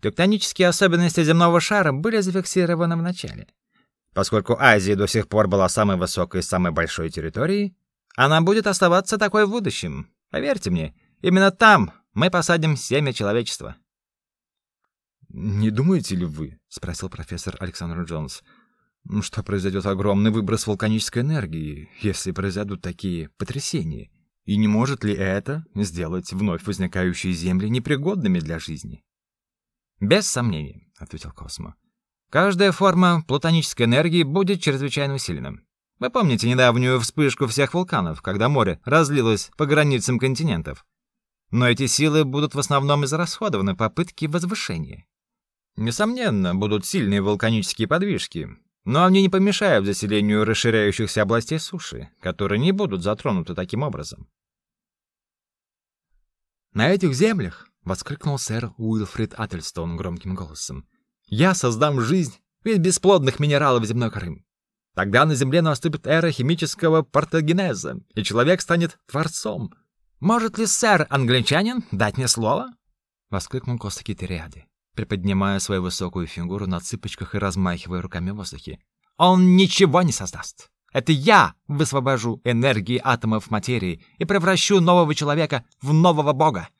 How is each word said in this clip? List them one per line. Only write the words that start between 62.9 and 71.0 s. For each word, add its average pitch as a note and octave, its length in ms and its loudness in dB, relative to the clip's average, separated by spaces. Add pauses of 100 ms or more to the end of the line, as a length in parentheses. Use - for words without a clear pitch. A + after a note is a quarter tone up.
минералов C#3+ 440 2
земной A2+ 260 -2
коры. F2 340 -10 (500)
Тогда G2+ 320 2
на D#3 80 2
Земле C3+ 260 2
наступит D#3 460 -2
эра D#3+ 240 2
химического D#3+ 720 0
партеногенеза, D3+ 1000 -2 (140)
и G#2+ 80 -4
человек B2 380 2
станет E3+ 460 -2
творцом". D#3 640 -6 (480)
"Может A3+ 380 0
ли A3 80 0
сэр-англичанин D#3 1300 2